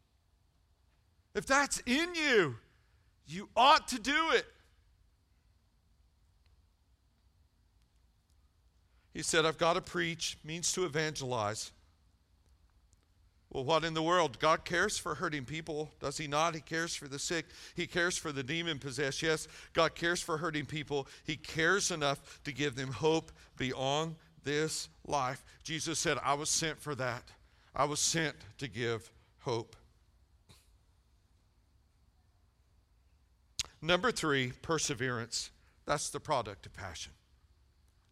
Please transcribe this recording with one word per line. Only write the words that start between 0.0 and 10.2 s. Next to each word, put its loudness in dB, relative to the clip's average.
If -2
that's 2
in 2
you, 4
you -10
ought 8
to -2
do 2
it. 4
He -6
said, 4
"I've 2
got 4
to 2
preach," -4